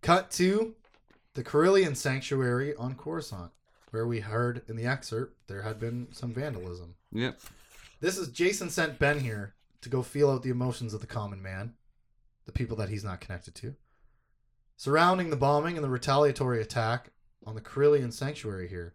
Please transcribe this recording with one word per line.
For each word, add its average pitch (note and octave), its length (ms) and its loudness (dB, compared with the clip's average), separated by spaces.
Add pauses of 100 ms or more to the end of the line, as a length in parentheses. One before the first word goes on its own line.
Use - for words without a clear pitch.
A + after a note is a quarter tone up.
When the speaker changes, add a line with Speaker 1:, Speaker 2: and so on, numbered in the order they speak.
Speaker 1:
Cut F#3 300 4
to G#3 420 2 (600)
the B2 100 -6
Corellian E3+ 520 6
sanctuary C3 800 0
on B2+ 180 -6
Coruscant, B2+ 560 -10 (400)
where A2+ 160 -2
we A#2 140 -2
heard A#2 480 -2
in A2+ 80 -8
the A2+ 100 -4
excerpt C3 500 -4 (100)
there G2 160 -10
had G#2+ 160 -6
been A#2+ 340 -6
some A#2+ 200 -8
vandalism. F2+ 640 -8 (180)
Speaker 2:
Yep. A#2 280 -2 (600)
Speaker 1:
This F#3 180 0
is E3 120 -4
Jacen F3+ 400 0
sent D#3 280 -2
Ben D3 220 4
here G#2 340 -6 (280)
to - 60 -14
go B2+ 140 0
feel C#3+ 280 4
out B2 120 0
the B2+ 80 -2
emotions B2 440 -2
of G#2 60 -6
the - 60 -10
common G2+ 360 -6
man, F#2+ 320 -8 (720)
the - 60 -16
people A#2 240 -4
that G#2 120 -2
he's G#2 160 -6
not F#2 160 -8
connected - 360 -12
to, C3 180 -10 (1000)
surrounding E3+ 540 4
the D3 60 0
bombing D3 400 2
and D3+ 80 -4
the C3+ 60 -2
retaliatory C3+ 680 2
attack A2+ 500 -2 (360)
on A2 80 -12
the G#2+ 60 -10
Corellian C#3 520 4
sanctuary G#2+ 560 -6
here. F2 260 -10